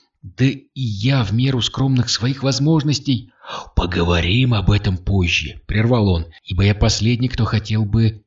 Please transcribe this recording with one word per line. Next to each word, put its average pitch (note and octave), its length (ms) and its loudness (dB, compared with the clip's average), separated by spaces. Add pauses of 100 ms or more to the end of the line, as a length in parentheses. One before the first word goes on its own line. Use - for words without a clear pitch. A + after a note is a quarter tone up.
(240)
Да G#2+ 220 0
и C#3 280 -4
я B2 480 0
в G2 120 -4
меру B2+ 260 0
скромных C3 480 0
своих C3+ 340 -4
возможностей". C#3 880 0 (460)
"Поговорим F2+ 800 0
об F#2+ 160 0
этом G2 260 2
позже", F2 680 -2
прервал A2 420 2
он, E2 180 0 (180)
"ибо F#2+ 200 0
я G2+ 100 4
последний, A2+ 540 0
кто A#2 160 -2
хотел A2 400 0
бы G#2+ 420 0